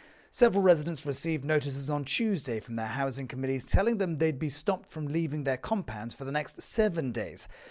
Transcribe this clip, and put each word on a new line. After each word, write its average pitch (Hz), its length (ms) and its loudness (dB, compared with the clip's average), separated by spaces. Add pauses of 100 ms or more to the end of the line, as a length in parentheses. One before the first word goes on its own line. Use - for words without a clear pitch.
(300)
Several 196 320 4
residents 160 440 4
received 147 380 0
notices 139 460 0
on 147 140 0
Tuesday 151 560 0
from 117 160 -8
their 113 100 -2
housing 135 400 -2
committees 131 380 -2
telling 214 340 4
them 170 180 0
they'd 156 220 2
be 151 100 -2
stopped - 400 -2
from 156 180 -6
leaving 151 380 -2
their 131 140 0
compounds 117 560 -4
for 139 100 -12
the 135 80 -6
next 151 300 -4
seven 170 500 0
days. 95 360 -4 (220)